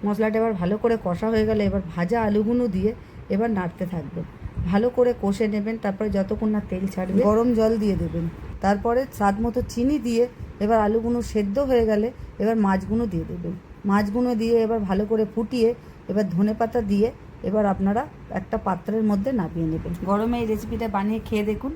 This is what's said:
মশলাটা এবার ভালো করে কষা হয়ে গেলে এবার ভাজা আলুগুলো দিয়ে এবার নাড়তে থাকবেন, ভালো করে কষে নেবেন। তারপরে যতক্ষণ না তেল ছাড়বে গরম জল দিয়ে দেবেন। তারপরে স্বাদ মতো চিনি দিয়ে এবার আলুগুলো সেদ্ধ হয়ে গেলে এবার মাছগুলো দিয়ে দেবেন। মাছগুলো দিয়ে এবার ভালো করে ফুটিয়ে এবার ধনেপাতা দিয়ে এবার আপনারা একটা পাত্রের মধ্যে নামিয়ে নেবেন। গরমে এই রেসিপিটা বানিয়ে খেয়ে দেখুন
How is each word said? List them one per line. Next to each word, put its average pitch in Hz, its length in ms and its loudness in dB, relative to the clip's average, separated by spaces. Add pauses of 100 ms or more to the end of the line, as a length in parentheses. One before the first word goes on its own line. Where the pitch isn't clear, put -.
মশলাটা 214 360 0
এবার 226 200 2
ভালো 180 220 0
করে 233 120 4 (100)
কষা 180 280 -2
হয়ে 220 160 4
গেলে 214 200 2
এবার 190 140 -2 (100)
ভাজা 175 240 0 (100)
আলুগুলো 214 360 2 (120)
দিয়ে 190 160 2 (440)
এবার 226 220 2
নাড়তে 180 360 -4
থাকবেন, 160 320 -8 (440)
ভালো 202 180 4 (100)
করে 247 140 4 (120)
কষে 196 220 0 (100)
নেবেন। 214 280 -2
তারপরে 208 340 -2
যতক্ষণ 214 380 0
না 208 140 0
তেল 185 140 -2 (100)
ছাড়বে 190 340 0
গরম 226 220 4 (100)
জল 220 140 4 (100)
দিয়ে 196 200 2
দেবেন। 165 220 -2 (380)
তারপরে 208 380 2 (160)
স্বাদ 202 180 4 (100)
মতো 240 140 0 (140)
চিনি 262 240 2 (100)
দিয়ে 233 160 4 (400)
এবার 220 240 4
আলুগুলো 233 320 2 (120)
সেদ্ধ 202 260 0 (120)
হয়ে 240 220 4
গেলে 214 160 2 (340)
এবার 220 140 2 (100)
মাছগুলো 196 380 0 (100)
দিয়ে 165 180 -2
দেবেন। 175 220 -6 (360)
মাছগুলো 208 420 2 (100)
দিয়ে 226 140 2 (100)
এবার 226 140 0 (100)
ভালো 196 220 2
করে 220 120 2 (100)
ফুটিয়ে 226 360 2 (420)
এবার 196 140 2 (100)
ধনেপাতা 220 440 2 (120)
দিয়ে 208 160 4 (400)
এবার 208 260 2
আপনারা 196 280 0 (380)
একটা 196 260 -4
পাত্রের 202 440 -2
মধ্যে 202 200 0 (120)
নামিয়ে 165 320 -2
নেবেন। 160 200 -4 (160)
গরমে 226 320 0
এই 233 100 -2
রেসিপিটা 220 440 -4
বানিয়ে 208 320 0
খেয়ে 208 240 0
দেখুন 240 240 -4